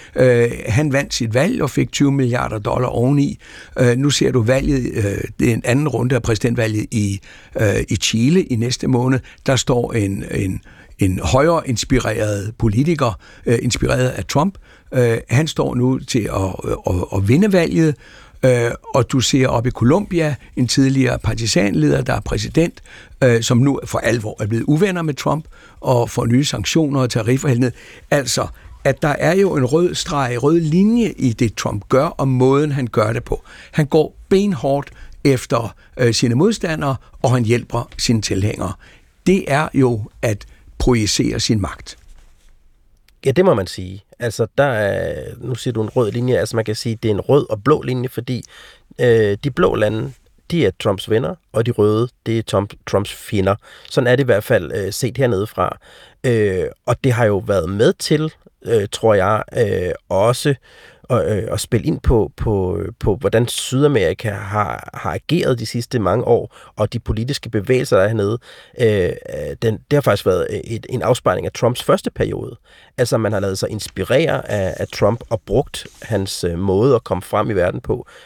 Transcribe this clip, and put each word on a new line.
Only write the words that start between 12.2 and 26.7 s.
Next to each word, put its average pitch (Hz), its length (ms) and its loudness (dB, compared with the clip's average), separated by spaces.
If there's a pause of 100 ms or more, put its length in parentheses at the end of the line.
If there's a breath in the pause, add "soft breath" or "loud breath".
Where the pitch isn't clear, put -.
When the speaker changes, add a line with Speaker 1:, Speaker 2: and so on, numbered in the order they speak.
Speaker 1:
politiker, 123 600 2 (280 loud breath)
øh, 117 160 4
inspireret 127 460 0
af - 160 -6
Trump. 175 340 0 (360 soft breath)
Øh, 120 240 2 (100)
han 147 200 2
står 139 260 -2
nu 127 240 2
til 110 360 -2
at, 92 360 -4 (160)
at, 92 80 0 (200)
at 98 140 0
vinde 190 240 4
valget, 165 420 2 (500 loud breath)
øh, 120 260 4 (240)
og 123 180 2
du 135 80 2
ser 131 280 2
op 117 180 0
i 120 40 0
Colombia 156 640 2 (220 soft breath)
en 123 120 0
tidligere 135 500 2
partisanleder, 143 840 0
der 123 120 -2
er 107 60 -4
præsident, 117 600 -2 (400 loud breath)
øh, 117 200 4
som 120 160 2
nu 135 260 2
for - 140 -6
alvor 110 440 -2
er 107 40 -2
blevet 113 220 -2
uvenner 175 340 0
med 151 120 -4
Trump 147 300 -4 (360 loud breath)
og 120 300 0
får - 160 -4
nye 123 180 2
sanktioner 143 560 0